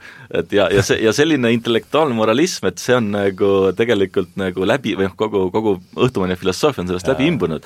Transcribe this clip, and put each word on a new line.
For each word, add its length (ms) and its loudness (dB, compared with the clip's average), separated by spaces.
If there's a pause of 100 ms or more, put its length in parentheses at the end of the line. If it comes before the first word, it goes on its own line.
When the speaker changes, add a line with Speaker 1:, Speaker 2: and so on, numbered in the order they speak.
(340)
Speaker 1:
Et 180 -4
ja, 200 4
ja 100 4
see, 220 0
ja 80 4
selline 400 2
intellektuaalne 600 0
moralism, 520 0
et 120 -2
see 180 0
on 160 0
nagu 640 2
tegelikult 600 0
nagu 300 -4
läbi, 300 0
või 120 0
noh, 80 -14
kogu, 360 -2
kogu 280 0 (160)
õhtumaine 400 0
filosoofia 460 -2
on 60 -6
sellest 180 -6
Speaker 2:
Jaa. 80 0
Speaker 1:
läbi 140 0
imbunud, 380 -2